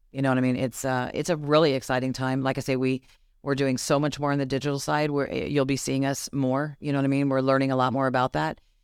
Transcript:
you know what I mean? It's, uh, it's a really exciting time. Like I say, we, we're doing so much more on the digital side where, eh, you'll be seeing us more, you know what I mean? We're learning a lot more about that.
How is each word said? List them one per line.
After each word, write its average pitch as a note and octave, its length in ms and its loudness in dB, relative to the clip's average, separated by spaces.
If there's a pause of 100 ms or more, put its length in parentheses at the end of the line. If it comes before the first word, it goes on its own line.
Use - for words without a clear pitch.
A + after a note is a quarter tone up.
(120)
you C3+ 100 -4
know C3+ 80 2
what B2+ 80 2
I - 20 2
mean? B2+ 160 2
It's, B2+ 280 -4
uh, B2+ 280 -2
it's D3+ 180 -4
a D#3+ 60 0
really D3+ 380 4
exciting C3 380 -2
time. C3 300 -2
Like C3 140 0
I C3+ 60 -6
say, C3 140 0
we, C3 260 0 (400)
we're C#3 120 0
doing C3+ 220 0
so C#3+ 240 2
much D3 180 -2
more C#3+ 140 0
on C#3+ 60 0
the C#3 80 0
digital C3+ 320 -2
side D3+ 320 0
where, C#3+ 200 -2
eh, - 140 -4
you'll C#3+ 220 2
be C3+ 100 0
seeing C3+ 300 -2
us - 260 -4
more, C#3 480 -2
you D3 100 -6
know C#3 80 0
what C#3 60 0
I C#3 40 2
mean? C#3 200 2
We're C3+ 140 2
learning C3+ 280 2
a C3 60 2
lot B2+ 160 2
more C3+ 140 0
about B2+ 260 2
that. D#3 280 -2 (240)